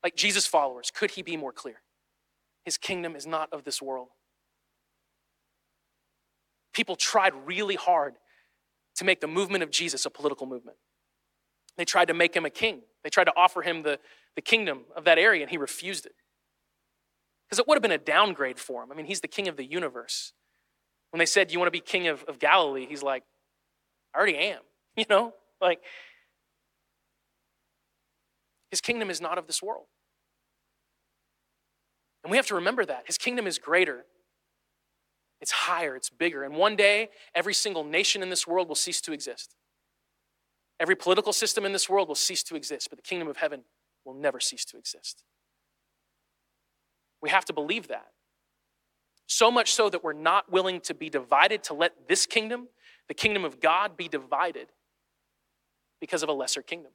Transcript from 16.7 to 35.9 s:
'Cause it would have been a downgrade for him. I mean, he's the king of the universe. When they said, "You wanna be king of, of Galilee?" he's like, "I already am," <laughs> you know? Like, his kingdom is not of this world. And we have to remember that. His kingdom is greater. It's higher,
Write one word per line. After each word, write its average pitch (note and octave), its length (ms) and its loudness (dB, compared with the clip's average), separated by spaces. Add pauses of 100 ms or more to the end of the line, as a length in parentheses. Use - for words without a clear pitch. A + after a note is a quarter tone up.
'Cause G#3 100 -4
it A#3+ 80 4
would D4+ 100 6
have B3+ 60 2
been G#3 100 4
a D#3 60 2
downgrade D3+ 600 2
for A#2+ 240 -10
him. B2+ 100 -16
I - 20 -16
mean, D#3 120 -12
he's F#3+ 140 -6
the - 80 -8
king G3 200 -4
of D3+ 80 -8
the C#3 80 -8
universe. C3 680 -8 (800)
When E3 80 -8
they E3+ 80 4
said, F#3 240 4
"You E3+ 80 -2
wanna F3 140 2
be E3+ 80 -6
king F3+ 260 -2
of, C#3+ 180 -2
of C#3+ 140 -10
Galilee?" D3 480 4
he's C#3+ 160 -10
like, C3+ 220 -2 (880)
"I C#3+ 40 0
already F#3 180 2
am," E3 260 -2 (160)
<laughs> - 180 -14
you A3 120 0
know? A3 260 4 (260)
Like, F3+ 220 2 (3000)
his F#3 100 -2
kingdom A3+ 300 -4
is E3 100 -6
not F3 180 -4
of E3 100 -10
this - 120 -6
world. - 280 -10 (2250)
And D#3+ 80 -8
we G#3+ 60 2
have C4+ 100 4
to G#3 80 -4
remember G3 300 0
that. C3 220 -8
His - 120 -4
kingdom A#3+ 280 -2
is E3 120 -4
greater. D#3 480 0 (1300)
It's - 120 -4
higher, E3+ 440 -2